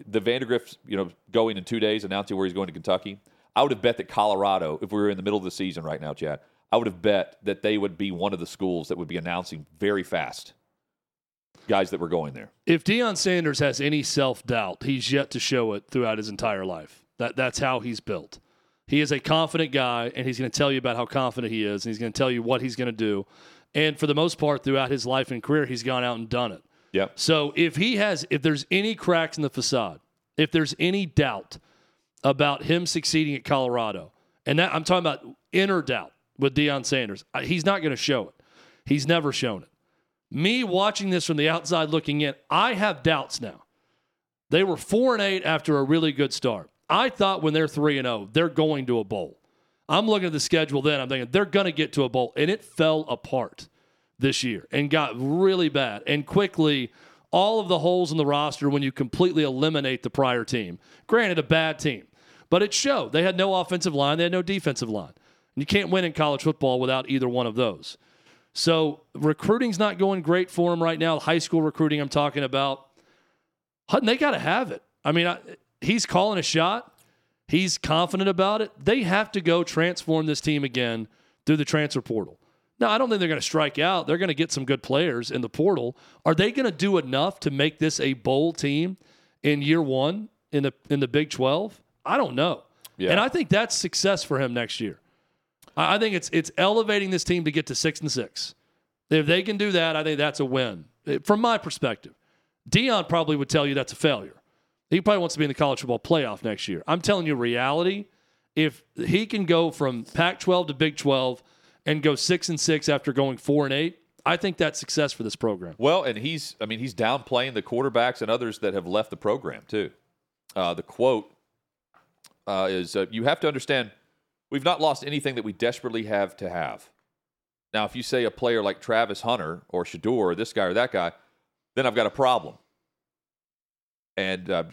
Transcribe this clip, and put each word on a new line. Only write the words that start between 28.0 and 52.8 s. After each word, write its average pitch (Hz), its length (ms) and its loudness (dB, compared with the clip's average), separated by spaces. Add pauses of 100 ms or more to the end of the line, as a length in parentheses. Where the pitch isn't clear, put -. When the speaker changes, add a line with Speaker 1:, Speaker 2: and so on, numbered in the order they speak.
Speaker 2:
if 147 140 -2
there's 147 300 0
any 202 240 0
cracks 165 420 0
in 151 40 -4
the 143 60 0
facade, 113 520 -2 (360)
if 156 140 2
there's 156 300 0
any 185 260 0
doubt 127 520 -2 (640)
about 139 400 2
him 170 220 0
succeeding 156 500 0
at 117 80 -12
Colorado, 120 640 -2 (340)
and 143 140 0
that, 180 160 2
I'm 160 80 -2
talking 175 240 2
about 139 180 -4 (280)
inner 190 280 2
doubt 120 320 -4 (260)
with 139 180 0
Deion 143 280 2
Sanders, 110 480 -4
I, 131 120 -4
he's 156 200 -2
not 196 180 0
gonna 147 120 -2
show 117 340 -2
it. - 60 -20 (500)
He's 135 220 0
never 156 260 2
shown 104 300 -4
it. - 60 -20 (640)
Me 220 340 0
watching 196 460 0
this 175 160 0
from 160 100 -2
the 151 120 2
outside 160 420 0
looking 151 320 0
in, 139 120 -2 (160)
I 202 240 2
have 185 280 -2
doubts 151 380 0
now. 98 240 -12 (840)
They 175 140 4
were 175 140 0
four 240 360 2
and 208 80 0
eight 190 220 0
after 151 340 2
a 139 40 2
really 156 280 2
good 135 220 0
start. 104 360 -4 (200)
I 220 220 2
thought 190 320 0
when 156 120 2
they're 156 140 2
three 147 300 0
and 127 80 -2
oh, 107 260 -4
they're 165 180 4
going 156 360 0
to 120 120 2
a 107 60 -2
bowl. 95 340 -8 (520)
I'm 202 160 2
looking 202 200 2
at 160 60 -2
the 147 80 -2
schedule 143 420 2
then, 147 180 2
I'm 127 80 -4
thinking, 127 220 -4
"They're 202 140 4
gonna 190 280 0
get 151 220 -2
to 139 100 2
a 127 40 2
bowl," 127 280 0
and 151 140 2
it 214 140 -4
fell 156 440 2